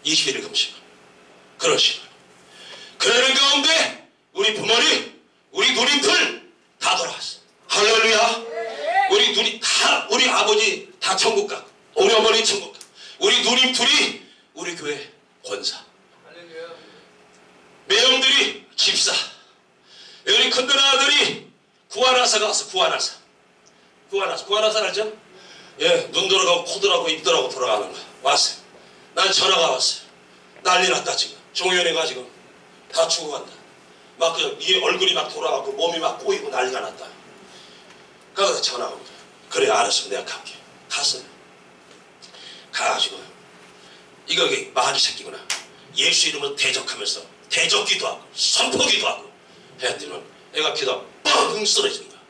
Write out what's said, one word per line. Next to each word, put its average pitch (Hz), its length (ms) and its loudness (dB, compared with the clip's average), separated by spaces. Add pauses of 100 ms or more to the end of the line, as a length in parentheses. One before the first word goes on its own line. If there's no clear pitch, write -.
이십일 160 320 0
일 - 60 -6
금식. - 320 -4 (800)
그런 - 220 0
식으로. - 260 0 (920)
그러는 254 360 4
가운데 285 760 2 (240)
우리 220 220 0
부모님, - 680 0 (300)
우리 - 200 2
누님들 - 800 0 (300)
다 - 160 0
돌아갔어. - 420 -8 (300)
할렐루야. 226 840 2 (600)
우리 240 220 4
누님 - 260 -2
다, - 500 0
우리 170 180 2
아버지 - 640 2 (100)
다 - 160 -2
천국 208 300 0
가. - 180 -10 (300)
우리 202 200 6
어머니 220 300 4
천국 - 280 -2
가. - 60 -20 (400)
우리 254 240 4
누님 247 300 2
둘이 214 500 0 (320)
우리 175 220 -8
교회 147 360 -8 (320)
권사. - 400 -8 (2000)
매형들이 254 800 2 (100)
집사. - 360 2 (1120)
우리 208 240 4
큰들 254 280 2
아들이 269 680 2 (440)
구하나사 247 480 2
가서 208 300 -2
구하나사. 175 480 -2 (960)
구하나사. 190 360 -4
구하나사 214 380 2
알죠? 214 280 -4 (680)
예, 170 300 2
눈 196 180 -4
돌아가고 170 360 2
코 - 160 -8
돌아가고 180 280 2
입 156 140 -4
돌아가고 165 260 2
돌아가는 - 440 -2
거. - 60 -14 (240)
왔어요. - 400 0 (520)
난 185 180 2
전화가 - 400 2
왔어요. - 300 -2 (600)
난리 180 260 2
났다 - 280 -2
지금. - 200 -4 (160)
종현이가 175 540 0
지금 127 200 -10 (680)
다 165 160 2
죽어간다. 151 420 -4 (680)
막 160 180 0
그, 151 240 -2
이게 185 220 2
얼굴이 180 320 0
막 160 140 -2
돌아가고 - 440 -4
몸이 165 260 -2
막 - 200 -2
꼬이고 180 320 -2
난리가 127 300 -2
났다. - 260 -12 (1300)
그래서 190 280 0
전화가 - 300 -6
옵니다. - 200 -18 (380)
"그래, 101 180 2
알았어. - 400 0
내가 - 160 -6
갈게." - 280 -14 (360)
갔어요. - 340 -4 (1500)
가가지고 - 500 -2 (1080)
이거 175 180 0
이게 - 260 -4
마귀 - 260 0
새끼구나. - 400 -4 (580)
예수 139 320 2
이름으로 143 280 -6
대적하면서 - 640 -4 (280)
대적기도 - 560 0
하고 - 160 -8 (120)
선포기도 - 720 0
하고 - 240 -6 (520)
해야 107 160 -4
되면 - 260 -14 (300)
애가 156 180 -2
기도하고 - 340 -4 (180)
뻥 214 420 2
쓰러지는 - 420 -2
거야. - 220 -20